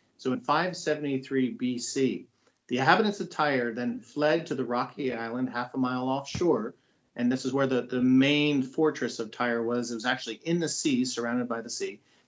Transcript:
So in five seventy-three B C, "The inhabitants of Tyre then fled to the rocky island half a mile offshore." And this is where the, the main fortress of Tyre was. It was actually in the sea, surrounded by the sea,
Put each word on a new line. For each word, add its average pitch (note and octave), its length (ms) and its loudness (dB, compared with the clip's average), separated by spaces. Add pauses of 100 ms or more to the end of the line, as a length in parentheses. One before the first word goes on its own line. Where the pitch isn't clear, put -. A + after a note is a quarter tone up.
(160)
So B2+ 160 -2
in - 80 -2
five E3 360 0
seventy-three C3+ 760 0
B B2 280 -2
C, A#2+ 480 0 (420)
"The B2 100 0
inhabitants G3 420 4
of E3+ 80 -6
Tyre B2+ 460 0
then A#2+ 260 -4
fled D#3 460 0
to D3+ 80 -4
the B2+ 100 -2
rocky B2 480 -2
island A#2 380 -2
half A#2+ 240 -4
a C3 40 -4
mile B2+ 300 0
offshore." C3+ 680 0 (400)
And B2 160 0
this B2+ 140 0
is B2+ 80 -2
where C#3 140 2
the, B2+ 160 2
the B2+ 180 -4
main C#3 640 6
fortress D3 560 0
of A2 120 -6
Tyre A#2+ 320 0
was. A#2+ 280 -2
It A#2 60 -6
was A2 100 -6
actually A#2+ 380 -4
in E3+ 160 2
the D#3 80 0
sea, B2+ 360 0
surrounded A#2+ 420 -2
by A#2 140 -4
the A2+ 80 -10
sea, G2 320 -8 (280)